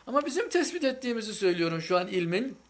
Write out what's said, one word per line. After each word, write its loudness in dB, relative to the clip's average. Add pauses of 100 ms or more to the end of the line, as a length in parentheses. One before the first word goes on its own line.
ama 0
bizim -2
tespit 0
ettiğimizi -2
söylüyorum 2
şu 2
an 0
ilmin. 0 (140)